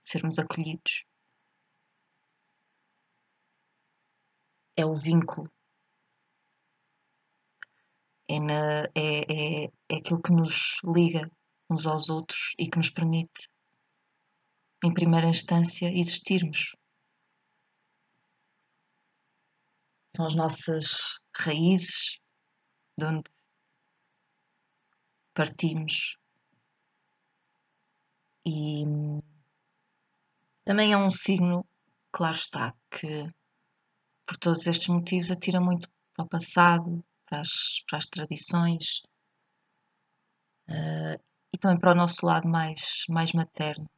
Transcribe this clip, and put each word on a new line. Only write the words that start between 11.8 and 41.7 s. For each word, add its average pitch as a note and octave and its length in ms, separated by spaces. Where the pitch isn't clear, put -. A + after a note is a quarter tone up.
aos D#3 220
outros - 500
e E3 100
que E3+ 80
nos E3 140
permite, E3 580
em E3+ 100
primeira E3 360
instância, E3+ 640
existirmos. F3 840
São E3 100
as D#3 80
nossas D#3+ 840
raízes, E3+ 840
de D#3 80
onde D#3 240
partimos. D#3 840
E... D3+ 380
Também G#3 280
é G3+ 40
um G3 140
signo, F3+ 560
claro D#3+ 260
está, B2 380
que D3+ 380
por - 120
todos E3+ 280
estes E3+ 220
motivos F3 420
atira F3+ 300
muito F3+ 280
para E3 100
o - 40
passado, F3 760
para D3 140
as, - 460
para D3+ 120
as D#3 80
tradições, E3 960
eh, D#3 520
e F#3 60
também F3+ 200